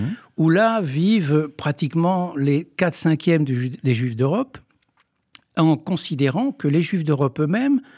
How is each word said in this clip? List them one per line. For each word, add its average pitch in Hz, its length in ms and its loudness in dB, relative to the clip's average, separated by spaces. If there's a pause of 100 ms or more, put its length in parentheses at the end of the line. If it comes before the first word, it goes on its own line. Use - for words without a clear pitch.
(380)
où 160 140 2
là 220 300 2
vivent 156 760 0
pratiquement 170 800 -2
les 143 280 0 (120)
quatre 175 180 0
cinquièmes 160 500 2
du 127 140 -2
ju-, 127 120 -4 (120)
des 127 120 2
Juifs 120 200 -4
d'Europe, 151 440 -2 (960)
en 160 180 4
considérant 165 760 -2
que - 160 -4
les 160 160 2
Juifs 170 200 -2
d'Europe 143 360 0
eux-mêmes 247 420 0 (160)